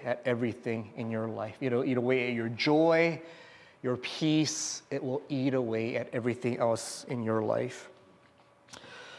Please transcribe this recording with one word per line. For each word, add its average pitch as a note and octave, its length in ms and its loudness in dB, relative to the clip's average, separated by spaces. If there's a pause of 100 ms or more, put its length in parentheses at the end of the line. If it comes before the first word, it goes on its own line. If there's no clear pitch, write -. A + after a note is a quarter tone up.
at A#2+ 200 -2
everything A2+ 720 -2
in A2+ 140 -6
your A2+ 160 -2
life. G#2+ 340 -6
It'll B2+ 240 2
eat C3 120 2
away B2 320 2
at B2 60 0
your A#2 140 0
joy, E3 720 4 (600)
your B2 140 0
peace. - 920 0
It C#3 120 -4
will C3+ 260 -2
eat C3+ 260 0
away A2+ 420 0
at A#2 160 -4
everything A#2+ 460 0
else - 500 0
in A#2+ 160 -4
your A2 180 2
life. A#2+ 480 -2 (1300)